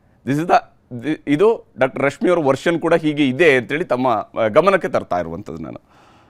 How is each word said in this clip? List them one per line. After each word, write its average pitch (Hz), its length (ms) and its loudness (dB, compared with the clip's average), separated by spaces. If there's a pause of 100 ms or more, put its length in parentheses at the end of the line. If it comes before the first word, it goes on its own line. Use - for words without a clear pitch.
(260)
this 143 160 -2
is 180 80 -4
the, - 760 -2
ಇದು 180 520 0
ಡಾಕ್ಟರ್ 131 240 -2
ರಶ್ಮಿ 143 280 0
ಅವ್ರ 170 140 2
ವರ್ಷನ್ 156 360 0
ಕೂಡ 165 140 0
ಹೀಗೆ 151 340 0
ಇದೆ 139 280 4
ಅಂತೇಳಿ 143 280 -2
ತಮ್ಮ, 127 220 -2
ಆ, 110 400 -2
ಗಮನಕ್ಕೆ 165 420 2
ತರ್ತಾ 98 320 -4
ಇರುವಂಥದ್ದು 82 420 -10
ನಾನು. 60 240 -16 (420)